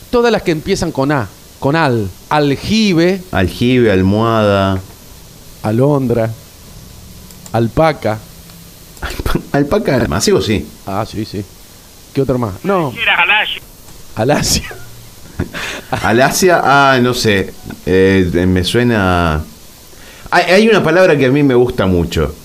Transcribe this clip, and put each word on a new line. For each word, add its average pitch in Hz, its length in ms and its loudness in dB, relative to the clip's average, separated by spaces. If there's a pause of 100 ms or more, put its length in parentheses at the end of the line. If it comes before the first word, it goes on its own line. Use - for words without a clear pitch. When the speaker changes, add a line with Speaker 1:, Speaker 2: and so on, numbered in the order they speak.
(100)
Speaker 1:
Todas 240 220 2
las 196 100 0
que 185 80 -2
empiezan 165 400 -4
con 135 220 -2
A, 117 160 -2 (320)
con 143 160 0
al, 120 340 0 (180)
aljibe. 175 920 0 (100)
Speaker 2:
Aljibe, 110 640 2
almohada. 101 880 2 (840)
Speaker 1:
Alondra. 117 680 0 (1200)
Alpaca. 113 680 -2 (840)
Speaker 2:
Alpa-, - 400 -4 (120)
alpaca, 143 560 0
masivo 110 320 0
sí. 101 260 -2 (200)
Speaker 1:
Ah, 101 220 -4
sí, 107 160 -8
sí. 101 200 -10 (680)
¿Qué 135 100 -2
otro 131 160 -2
más? 104 160 -4 (100)
No. 170 360 -2
Speaker 3:
Era 190 220 0
Alasia. 196 400 -2 (540)
Speaker 1:
Alasia. - 580 -2 (640)
Speaker 2:
<laughs> - 640 -10
Alasia, 135 600 2
ah, 135 380 4
no 123 140 0
sé. 101 380 -2 (340)
Eh, 95 480 4
eh, 90 120 0
me 92 180 2
suena. 92 800 0 (880)
Hay, 175 220 2
hay 220 160 6
una 196 140 2
palabra 165 340 4
que 135 100 2
a 127 40 2
mí 147 120 2
me 131 120 4
gusta 123 320 2
mucho, 82 480 0 (100)